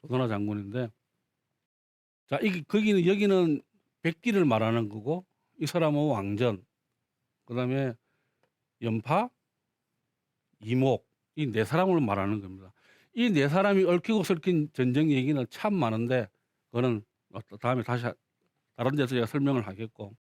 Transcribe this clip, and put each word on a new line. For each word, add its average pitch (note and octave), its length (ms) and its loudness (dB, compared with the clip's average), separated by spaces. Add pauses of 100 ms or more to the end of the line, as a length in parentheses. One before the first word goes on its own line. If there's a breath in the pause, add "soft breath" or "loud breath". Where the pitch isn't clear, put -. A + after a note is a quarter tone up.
조나라 B2+ 260 -2
장군인데 G#2 640 -6 (1400)
자, C#3+ 140 -2
이게 F3+ 200 0
거기는, G#3 440 2
여기는 F#3+ 560 2 (400)
백기를 F#3+ 420 0
말하는 A2+ 440 2
거고 A#2 360 -6 (360)
이 D#3 60 -4
사람은 D3+ 420 0
왕전, G#2 560 -2 (800)
그다음에 B2+ 480 -4 (880)
연파, B2 480 -2 (1300)
이목, B2+ 460 0 (300)
이 D3+ 100 -2
네 A2 180 0
사람을 E3+ 360 2
말하는 G2+ 400 0
겁니다. F#2+ 320 -16 (420 soft breath)
이 A#3+ 160 0
네 C#3+ 180 2
사람이 F#3+ 360 4
얽히고 F3+ 400 0
설킨 E3 480 0
전쟁 C3 380 2
얘기는 C3+ 400 0
참 G#3 240 -2
많은데 A#2+ 540 -2 (420)
그거는 A#2+ 320 0 (580)
다음에 B2 220 0
다시 A#2+ 240 -4
하-, G2+ 80 -6 (600)
다른 B2+ 200 -2
데서 C3+ 120 0
제가 B2 180 0
설명을 C3+ 400 -2
하겠고. G#2 480 -14 (140)